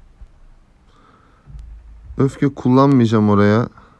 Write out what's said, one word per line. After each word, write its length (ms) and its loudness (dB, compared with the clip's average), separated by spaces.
Öfke 300 -2
kullanmayacağım 840 0
oraya. 380 0